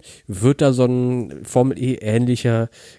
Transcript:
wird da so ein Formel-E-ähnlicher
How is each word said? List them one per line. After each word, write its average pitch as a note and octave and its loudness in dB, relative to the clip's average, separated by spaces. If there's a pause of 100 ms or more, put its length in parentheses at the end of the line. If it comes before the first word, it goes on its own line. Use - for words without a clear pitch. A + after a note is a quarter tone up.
(280)
wird A2+ 0
da C#3 4
so B2 0
ein B2 -2
Formel-E-ähnlicher B2 0 (280)